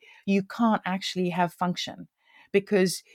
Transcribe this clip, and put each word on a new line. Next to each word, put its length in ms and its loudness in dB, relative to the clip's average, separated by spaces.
you 180 2
can't 420 0
actually 440 -4
have 240 0
function, 540 -6
because 480 2